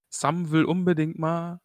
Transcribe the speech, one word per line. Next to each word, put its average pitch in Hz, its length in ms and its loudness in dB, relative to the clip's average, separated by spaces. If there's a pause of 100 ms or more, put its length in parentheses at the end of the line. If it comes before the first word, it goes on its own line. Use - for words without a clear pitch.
(100)
Sam 160 420 -2
will 160 120 6
unbedingt 165 540 0
mal 170 460 -4